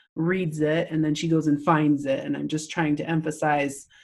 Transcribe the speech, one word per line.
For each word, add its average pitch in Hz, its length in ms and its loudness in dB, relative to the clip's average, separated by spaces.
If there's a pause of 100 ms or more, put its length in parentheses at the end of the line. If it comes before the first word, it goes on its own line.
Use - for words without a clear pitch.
(160)
reads 165 460 -2
it 156 300 2
and 156 120 0
then 151 100 0
she 160 140 -2
goes 160 200 2
and 147 140 4
finds 151 440 2
it. 135 180 0
And 143 140 -6
I'm 143 100 -6
just 156 240 -6
trying 151 260 0
to 151 120 -6
emphasize, 151 760 -2 (160)